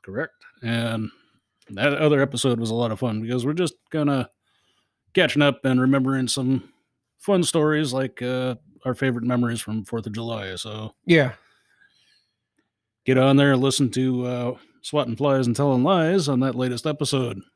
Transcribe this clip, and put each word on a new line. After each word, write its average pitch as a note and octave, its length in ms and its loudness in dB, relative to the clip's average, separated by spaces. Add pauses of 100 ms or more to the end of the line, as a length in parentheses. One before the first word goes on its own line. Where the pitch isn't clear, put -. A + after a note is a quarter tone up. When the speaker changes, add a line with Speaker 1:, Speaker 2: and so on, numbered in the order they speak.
Speaker 1:
Correct. A#2 300 -10 (280)
And A2+ 480 -4 (600)
that A#2+ 240 -2
other D3 280 2
episode B2+ 380 0
was A2+ 100 -4
a A2+ 40 -4
lot A#2 180 0
of G#2+ 80 -6
fun A2 200 -2
because A#2 240 -4
we're C#3+ 80 -2
just E3+ 220 -4 (160)
kinda C#3+ 400 -2 (840)
catching D3+ 300 2
up C#3+ 220 2
and B2+ 160 4
remembering C3 480 2
some C3 440 -2 (460)
fun F#3+ 240 2
stories, D3+ 500 2
like, C3 300 -4
uh, B2+ 320 -2 (300)
our B2+ 100 -2
favorite A#2+ 300 0
memories A#2+ 360 0
from G#2+ 240 -6
fourth A2+ 220 -8
of G#2+ 60 -8
July. G#2+ 420 -8
So G#2+ 400 -10 (100)
Speaker 2:
Yeah. D3 280 4 (1700)
Speaker 1:
get C3 140 2
on C3+ 180 6
there C#3+ 160 6
and B2+ 80 2
listen C3 300 2
to, B2+ 360 -2
uh, B2 300 -4 (240)
Swatting A#2+ 360 -4
Flies C3+ 300 2
and A#2+ 80 2
Telling C3+ 280 2
Lies F3 440 2
on C3 140 0
that C3 140 0
latest B2 320 -4
episode. C3 560 -2 (140)